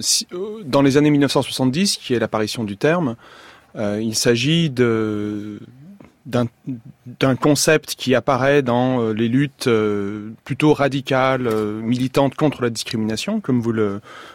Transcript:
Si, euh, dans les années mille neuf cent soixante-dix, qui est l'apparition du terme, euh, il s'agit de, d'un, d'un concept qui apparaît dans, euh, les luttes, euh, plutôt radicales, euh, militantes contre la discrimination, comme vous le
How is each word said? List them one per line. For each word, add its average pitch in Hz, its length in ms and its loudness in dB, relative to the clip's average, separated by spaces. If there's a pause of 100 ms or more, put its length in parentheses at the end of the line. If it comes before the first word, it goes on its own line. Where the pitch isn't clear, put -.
Si, - 320 -2
euh, 214 320 -10
dans 139 160 2
les 139 160 4
années 147 140 6
mille 143 100 4
neuf 139 100 2
cent 143 120 2
soixante-dix, 135 560 0
qui - 160 -4
est 113 40 0
l'apparition 110 460 -2
du 101 140 -6
terme, 147 380 0 (600)
euh, 104 260 -2
il 113 120 -4
s'agit 139 560 2
de, 107 920 -2 (640)
d'un, 123 220 -2 (720)
d'un 135 160 2
concept 151 600 2
qui 127 180 0
apparaît 139 480 2
dans, 123 400 0
euh, 110 100 0
les 113 160 0
luttes, 135 380 0
euh, 107 640 0 (140)
plutôt 151 280 2
radicales, 131 760 0
euh, 110 360 -2
militantes 127 520 0
contre 143 280 -2
la 120 80 0
discrimination, 110 720 -4
comme 123 200 0
vous 113 120 -2
le 104 280 0 (340)